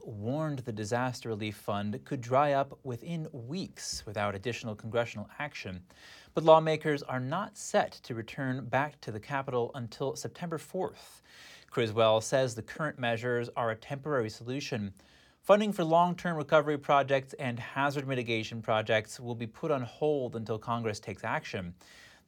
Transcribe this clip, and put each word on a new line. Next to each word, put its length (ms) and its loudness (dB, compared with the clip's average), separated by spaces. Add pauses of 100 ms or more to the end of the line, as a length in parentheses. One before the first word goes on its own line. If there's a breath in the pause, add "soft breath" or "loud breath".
warned 560 -4
the 100 -8
disaster 600 -2
relief 260 -4
fund 480 -4
could 160 -4
dry 320 4
up 320 0
within 480 -6
weeks 760 -8
without 300 -2
additional 400 -6
congressional 520 -4 (120)
action. 420 -8 (520 loud breath)
But 100 0
lawmakers 580 8
are 160 -4
not 400 -4
set 320 0 (140)
to 100 -8
return 520 -6
back 340 -2
to 100 -12
the 80 -8
Capitol 560 -2
until 400 -4
September 440 -6
fourth. 640 -8 (480 loud breath)
Criswell 500 4
says 340 2
the 60 -6
current 380 -6
measures 580 0
are 140 0
a 40 -2
temporary 540 -4
solution. 640 -6 (480 soft breath)
Funding 320 6
for 120 0
long-term 520 4
recovery 400 4
projects 600 4
and 200 -4
hazard 480 -2
mitigation 540 -2
projects 580 2
will 160 -8
be 120 -6
put 240 -4
on 100 0
hold 560 -2
until 220 -4
Congress 420 -2
takes 240 -10
action. 480 -6 (560 loud breath)